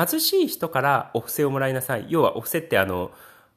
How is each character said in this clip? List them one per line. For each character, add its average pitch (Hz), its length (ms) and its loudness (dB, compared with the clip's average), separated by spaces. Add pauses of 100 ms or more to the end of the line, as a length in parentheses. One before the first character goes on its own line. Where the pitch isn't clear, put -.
「貧 320 120 -2
し 381 220 2
い - 40 0
人 - 220 -6
か 135 100 0
ら 135 340 2
お 120 60 0
布 - 100 -6
施 - 140 -2
を 139 60 2
も 135 100 -2
ら 135 80 0
い 135 60 0
な 127 80 -2
さ 127 160 -4
い」。 107 100 -8
要 160 140 2
は、 110 160 2
お 113 40 -4
布 - 60 -12
施 170 120 -4
っ - 20 -2
て、 107 180 2
あ 95 60 4
の、 90 260 -4 (460)